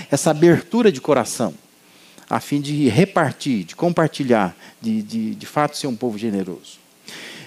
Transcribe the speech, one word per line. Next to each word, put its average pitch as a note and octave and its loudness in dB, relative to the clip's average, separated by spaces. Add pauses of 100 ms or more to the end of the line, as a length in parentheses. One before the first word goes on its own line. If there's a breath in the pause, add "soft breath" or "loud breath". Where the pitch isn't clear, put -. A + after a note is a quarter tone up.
essa C#3+ 2
abertura F3 4
de C3+ -8
coração, A#2+ 0 (760 soft breath)
a A2+ -2
fim C#3+ -4
de D3 0
repartir, C3+ 0
de - -14
compartilhar, C#3 2 (260 loud breath)
de, A2 -2
de, A2 -6
de G2+ -16
fato D3 -2
ser D3+ -6
um B2 -4
povo A2+ -6
generoso. G2 -6 (680 loud breath)